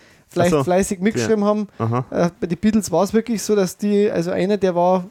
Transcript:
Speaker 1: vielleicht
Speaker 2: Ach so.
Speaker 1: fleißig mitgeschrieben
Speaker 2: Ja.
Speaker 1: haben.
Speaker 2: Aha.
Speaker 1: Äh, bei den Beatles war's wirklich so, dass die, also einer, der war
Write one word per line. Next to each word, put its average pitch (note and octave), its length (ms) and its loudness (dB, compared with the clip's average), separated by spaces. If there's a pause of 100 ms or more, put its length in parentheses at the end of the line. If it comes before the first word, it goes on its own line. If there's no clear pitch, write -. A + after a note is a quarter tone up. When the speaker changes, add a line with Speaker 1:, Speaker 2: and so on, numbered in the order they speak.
(280)
Speaker 1:
vielleicht F3 260 2
Speaker 2:
Ach D3 40 2
so. C#3 60 0
Speaker 1:
fleißig F#3 360 0
mitgeschrieben A3 420 0
Speaker 2:
Ja. G3+ 40 0
Speaker 1:
haben. G#3 220 -2 (100)
Speaker 2:
Aha. A#2 320 -2
Speaker 1:
Äh, F3 200 0 (100)
bei F#3 60 -4
den E3+ 120 -4
Beatles G#3 320 0
war's F3+ 220 0
wirklich A3 300 -2
so, G#3+ 120 -2
dass F#3+ 220 0
die, G3+ 340 2
also E3+ 200 -2
einer, F#3+ 260 0
der F#3 180 0
war F3+ 360 2